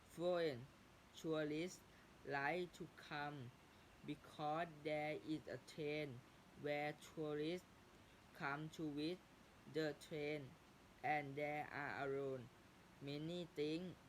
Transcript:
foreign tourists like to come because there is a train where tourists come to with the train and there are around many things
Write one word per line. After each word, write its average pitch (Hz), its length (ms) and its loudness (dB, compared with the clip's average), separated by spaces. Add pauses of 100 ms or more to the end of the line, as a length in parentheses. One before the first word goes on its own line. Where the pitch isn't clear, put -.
(160)
foreign 165 460 4 (600)
tourists 156 580 2 (580)
like 165 300 4 (120)
to 175 60 -4 (240)
come 147 280 -2 (680)
because 151 640 0 (160)
there 151 320 2 (120)
is 156 140 2 (160)
a - 20 -4 (120)
train 151 360 2 (560)
where 147 280 4 (240)
tourists 156 520 2 (720)
come 143 220 2 (140)
to 165 80 0 (140)
with 165 220 2 (540)
the 156 140 4 (200)
train 147 340 0 (600)
and 147 220 6 (100)
there 147 300 2 (160)
are 131 120 0 (120)
around 135 380 2 (600)
many 160 520 0
things 160 400 2 (140)